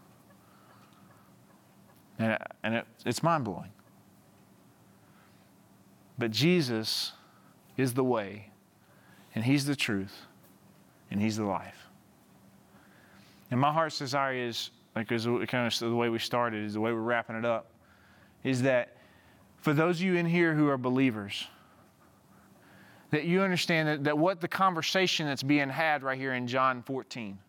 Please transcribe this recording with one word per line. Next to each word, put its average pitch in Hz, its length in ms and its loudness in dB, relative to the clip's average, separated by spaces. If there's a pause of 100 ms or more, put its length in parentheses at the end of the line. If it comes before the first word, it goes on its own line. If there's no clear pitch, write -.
(2250)
And, 113 180 0 (280)
and 110 100 -2
it, 117 120 -2 (200)
it's - 160 -2
mind-blowing. 135 480 -2 (2500)
But 113 140 -2
Jesus 123 800 0 (640)
is 131 180 0
the 131 80 2
way, 107 480 -2 (840)
and 113 80 -2
he's 139 220 2
the 143 100 -2
truth, 98 500 -4 (840)
and 101 120 -2
he's 107 160 0
the 107 60 -2
life. - 440 -6 (1600)
And 123 80 0
my 143 140 4
heart's 160 260 0
desire 135 360 -2
is, 120 380 -6 (220)
like, 110 160 -4
is 117 140 0
kind 120 420 0
of 113 120 -2
the 117 180 -2
way 117 140 2
we 113 80 -2
started, 117 480 -2
is 104 80 -6
the 107 60 -2
way 113 120 0
we're 113 80 -2
wrapping 117 340 -2
it 113 120 -4
up, 113 240 -2 (760)
is 131 160 0
that 127 380 0 (580)
for - 160 0
those 160 240 4
of 165 60 -4
you 185 140 2
in 175 100 0
here 170 260 4
who 151 160 4
are 139 80 2
believers, 127 720 0 (1600)
that 151 140 0
you 175 160 4
understand 175 480 2
that, 143 160 0
that 151 140 2
what 175 240 2
the 175 60 -2
conversation 180 800 2
that's 135 160 -2
being 139 280 2
had 151 320 0
right 131 160 -2
here 131 160 -4
in 123 120 -2
John 127 360 2
fourteen 117 560 -10 (100)